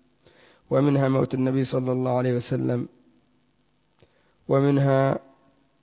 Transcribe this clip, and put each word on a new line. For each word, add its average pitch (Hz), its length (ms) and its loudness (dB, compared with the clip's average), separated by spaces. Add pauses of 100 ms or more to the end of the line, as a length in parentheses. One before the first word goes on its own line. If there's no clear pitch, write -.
(720)
ومنها 139 380 2
موت 131 260 0
النبي 131 300 0
صلى 127 280 -4
الله 127 260 -2
عليه 127 180 0
وسلم، 127 520 -4 (1600)
ومنها 139 680 2 (640)